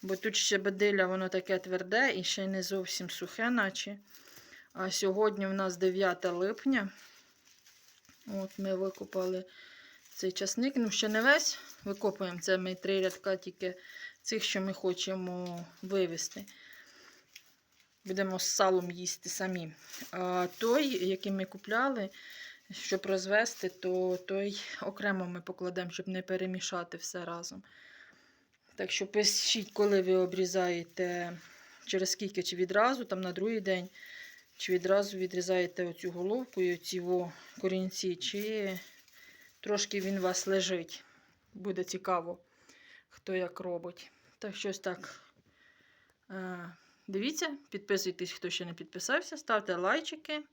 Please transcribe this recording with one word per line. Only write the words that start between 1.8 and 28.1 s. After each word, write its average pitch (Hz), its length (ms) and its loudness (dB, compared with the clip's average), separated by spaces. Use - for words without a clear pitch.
і 185 80 -4
ще 196 200 0
й - 20 -2
не 190 160 -2
зовсім 185 480 -4
сухе, 226 400 -2
наче. 202 480 0
А 190 180 -4
сьогодні 202 560 2
в 190 80 0
нас 190 220 0
дев'яте 185 540 4
липня. 202 580 2
От 196 240 -6
ми 196 160 0
викопали 185 720 -2
цей 185 180 -2
часник. 233 440 -2
Ну, 233 140 2
ще 220 180 2
не 214 140 4
весь 285 360 6
викопуємо. 196 560 -2
Це 185 180 4
ми 185 160 -2
три 190 260 0
рядка 190 360 0
тільки 185 380 -6
цих, 220 220 -2
що - 160 0
ми 190 120 0
хочемо 180 920 -2
вивезти. 185 640 0
Будемо 190 340 0
з - 80 0
салом 185 440 4
їсти 180 380 -6
самі. 180 440 -4
А 180 360 0
той, 233 500 4
який 196 240 0
ми 190 120 0
купляли, 220 680 0
щоб - 360 -2
розвести, 196 600 2
то 185 480 0
той 196 440 -4
окремо 196 420 0
ми 175 160 -6
покладемо, 180 500 -4
щоб 185 180 -8
не 185 140 -2
перемішати 185 720 -4
все 175 280 -8
разом. 170 380 -8